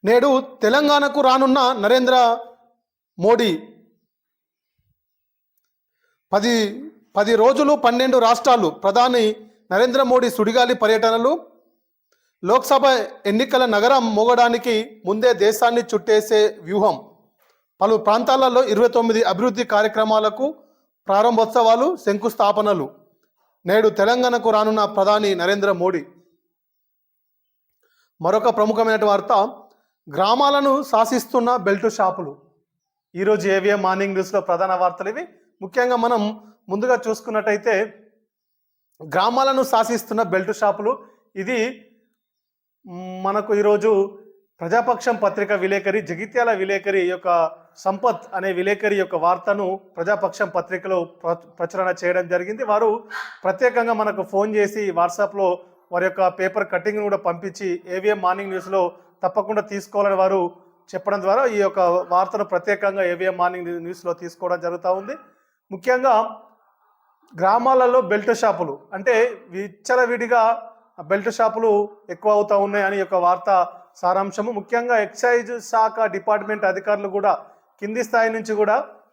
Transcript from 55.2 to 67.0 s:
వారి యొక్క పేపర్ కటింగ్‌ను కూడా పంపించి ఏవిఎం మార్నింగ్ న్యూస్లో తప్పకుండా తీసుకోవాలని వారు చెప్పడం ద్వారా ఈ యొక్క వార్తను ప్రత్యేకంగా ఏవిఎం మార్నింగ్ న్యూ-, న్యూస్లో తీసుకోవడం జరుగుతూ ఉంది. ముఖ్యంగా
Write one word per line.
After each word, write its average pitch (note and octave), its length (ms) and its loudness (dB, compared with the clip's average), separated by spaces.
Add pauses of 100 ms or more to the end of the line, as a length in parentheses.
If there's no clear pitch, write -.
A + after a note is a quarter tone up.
వారి F3 140 -2
యొక్క F#3 220 0
పేపర్ F#3+ 440 -4
కటింగ్‌ను G#3 320 -4
కూడా G3+ 140 -2
పంపించి F3+ 680 -6
ఏవిఎం F#3+ 340 -2
మార్నింగ్ F#3+ 280 -2
న్యూస్లో F#3 420 -2 (320)
తప్పకుండా G3+ 380 -2
తీసుకోవాలని G3+ 540 -2
వారు F#3+ 360 0 (440)
చెప్పడం G3 260 -4
ద్వారా G#3 240 2
ఈ A3+ 120 -2
యొక్క G3 220 0 (320)
వార్తను F#3+ 320 0
ప్రత్యేకంగా G3 600 -2
ఏవిఎం F#3 340 -2
మార్నింగ్ F3+ 280 -2
న్యూ-, E3+ 160 -8
న్యూస్లో F3 320 -8
తీసుకోవడం F3 460 -6
జరుగుతూ F3 340 -4
ఉంది. G3+ 220 -8 (560)
ముఖ్యంగా B3 720 0 (1000)